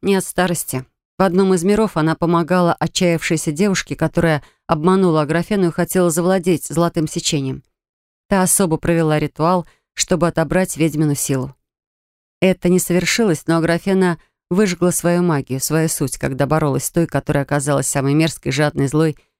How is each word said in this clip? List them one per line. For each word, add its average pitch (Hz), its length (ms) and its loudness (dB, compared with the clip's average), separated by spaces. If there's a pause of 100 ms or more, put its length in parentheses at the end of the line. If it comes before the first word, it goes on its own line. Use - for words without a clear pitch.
не 196 140 2
от 185 100 0
старости. 170 600 -4 (320)
В - 40 0
одном 190 320 4
из 170 100 0
миров 208 320 0
она 160 200 0
помогала 170 580 2
отчаявшейся 165 800 -2
девушке, 175 420 -2
которая 160 480 0 (240)
обманула 165 540 2
Аграфену 170 480 0
и - 20 -6
хотела 175 380 0
завладеть 175 560 0
золотым 160 420 -2
сечением. 135 560 -4 (640)
Та 196 140 2
особо 175 360 0
провела 165 400 0
ритуал, 160 480 -2 (280)
чтобы - 340 0
отобрать 165 480 -2
ведьмину 151 400 0
силу. 135 400 -4 (840)
Это 180 260 2
не 180 120 4
совершилось, 175 680 0
но 165 100 2
Аграфена 175 600 0 (300)
выжгла 180 420 2
свою 175 320 0
магию, 139 380 -2
свою 160 260 0
суть, 147 300 -4
когда 135 280 -2
боролась 147 400 0
с - 60 -6
той, 170 160 0
которая 143 360 -2
оказалась 139 440 -2
самой 139 260 -2
мерзкой, 156 380 0
жадной, 143 360 0
злой 151 300 0 (220)